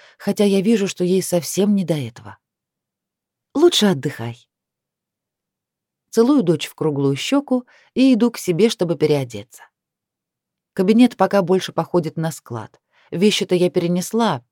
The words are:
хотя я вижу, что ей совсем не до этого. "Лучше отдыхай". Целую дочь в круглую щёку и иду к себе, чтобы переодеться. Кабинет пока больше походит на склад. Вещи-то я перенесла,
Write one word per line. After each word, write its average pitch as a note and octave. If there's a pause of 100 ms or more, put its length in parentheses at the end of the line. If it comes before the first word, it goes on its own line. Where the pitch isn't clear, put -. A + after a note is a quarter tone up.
(180)
хотя G#3
я G3
вижу, G3+
что F3+
ей F3+
совсем F3+
не G3
до D#3+
этого. A2+ (1160)
"Лучше D4+
отдыхай". C3 (1600)
Целую B3
дочь D#3+
в -
круглую C#3
щёку C4 (280)
и C4
иду A#3
к -
себе, F#3
чтобы E3+
переодеться. C#3 (1080)
Кабинет A3+
пока G3
больше F3+
походит D#3+
на D#3+
склад. - (300)
Вещи-то F#3+
я F3
перенесла, F3+